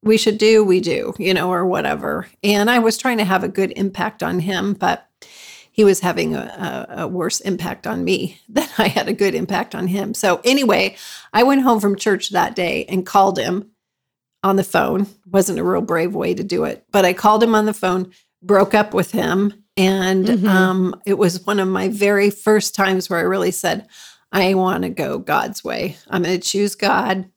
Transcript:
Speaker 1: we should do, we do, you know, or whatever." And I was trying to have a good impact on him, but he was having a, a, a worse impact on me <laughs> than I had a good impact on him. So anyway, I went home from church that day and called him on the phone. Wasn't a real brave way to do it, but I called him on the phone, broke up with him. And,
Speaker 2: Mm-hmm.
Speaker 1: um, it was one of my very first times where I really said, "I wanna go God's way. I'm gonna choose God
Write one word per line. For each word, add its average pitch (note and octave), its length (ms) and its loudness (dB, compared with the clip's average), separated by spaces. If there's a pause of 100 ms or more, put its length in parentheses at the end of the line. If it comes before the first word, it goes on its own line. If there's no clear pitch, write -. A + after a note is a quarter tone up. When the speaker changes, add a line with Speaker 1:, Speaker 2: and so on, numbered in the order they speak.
Speaker 1:
we G#3+ 140 4
should G#3+ 200 0
do, G#3+ 280 6
we F#3 160 4
do, - 360 -4
you F#3 160 0
know, F3+ 180 0
or F3+ 140 -2
whatever." D3+ 600 -4 (160)
And G#3 260 2
I B3 100 4
was A3+ 180 2
trying B3 200 -2
to G#3 80 0
have F#3 180 0
a - 40 -4
good F#3+ 280 -2
impact G3 460 -4
on F3 180 -4
him, F#3+ 340 -4
but F3+ 340 -2 (640)
he G#3+ 120 2
was G3 180 4
having E3 340 -2
a, C3+ 540 -8
a, D3+ 140 -10
a D#3 40 -6
worse F3 320 -4
impact - 480 -6
on F3 160 -6
me - 400 -4
<laughs> - 60 -20
than - 180 -4 (100)
I E3 120 2
had - 180 -2
a - 60 -2
good G3+ 200 0
impact F3+ 400 -4
on F3+ 140 -6
him. G3+ 260 -4
So F#3 300 0
anyway, A3 520 2 (380)
I G#3+ 80 4
went C4+ 220 4
home A#3+ 160 4
from G3+ 160 2
church G3 340 -2
that F3 260 -2
day E3+ 320 -2
and F#3 180 -2
called G3 340 2
him F3 320 -4 (720)
on G3 140 2
the F#3+ 60 2
phone. F3+ 440 -2 (180)
Wasn't F#3 320 0
a D#3+ 60 -4
real F3 180 0
brave E3 320 -2
way E3+ 200 -2
to - 100 -6
do F3 220 -2
it, - 260 -8
but G3 140 4
I F3+ 80 2
called G#3+ 280 4
him A#3 140 2
on G#3+ 100 4
the G#3+ 80 0
phone, F#3 380 -2 (320)
broke G3 320 4
up G#3 180 2
with - 200 0
him. G3 400 0 (240)
And, F#3+ 500 2
Speaker 2:
Mm-hmm. G#3+ 200 2
Speaker 1:
um, F#3 580 2
it G3 120 0
was F3+ 300 0
one G3+ 140 0
of F#3+ 80 0
my F#3 180 -2
very G3+ 420 2
first G#3+ 460 0
times F#3+ 340 0
where E3+ 100 0
I E3+ 40 -2
really F#3 280 0
said, F3+ 360 -4 (460)
"I F#3+ 220 2
wanna F3+ 340 0
go D3 280 -6
God's - 460 -4
way. - 320 -6 (140)
I'm F#3 140 -2
gonna F3 160 0
choose G3+ 360 -2
God F#3+ 500 0 (120)